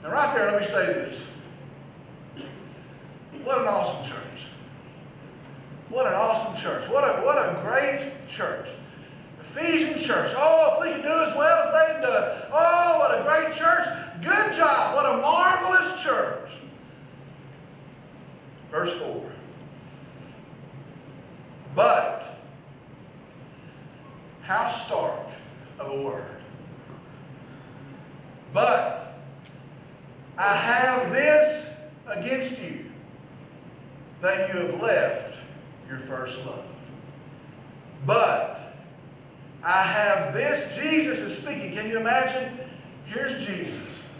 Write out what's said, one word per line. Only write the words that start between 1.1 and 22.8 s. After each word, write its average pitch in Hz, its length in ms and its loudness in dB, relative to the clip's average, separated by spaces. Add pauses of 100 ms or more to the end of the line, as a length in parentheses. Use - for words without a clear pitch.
What 262 160 2
an 220 80 2
awesome 196 400 0
church. - 400 -12 (1400)
What 254 160 0
an 190 80 2
awesome 214 480 2
church. - 280 -4
What 269 140 4
a, - 200 2
what 294 140 6
a 175 240 2
great 269 680 0
church. - 420 -4 (840)
Ephesian 320 440 2
church. 196 380 0
Oh, 311 400 8
if - 60 2
we 320 120 0
can 220 80 -4
do 311 220 2
as - 120 0
well 320 280 6
as - 100 2
they've 320 280 6
done. - 400 2 (100)
Oh, 339 480 6
what 277 200 4
a - 40 -2
great 311 300 4
church. 330 320 4 (360)
Good 403 320 4
job. 302 420 4
What 277 100 4
a - 160 4
marvelous 359 840 4
church. - 560 0 (2000)
Verse 175 280 -2
four. - 320 -8 (2500)
But, - 640 2 (2000)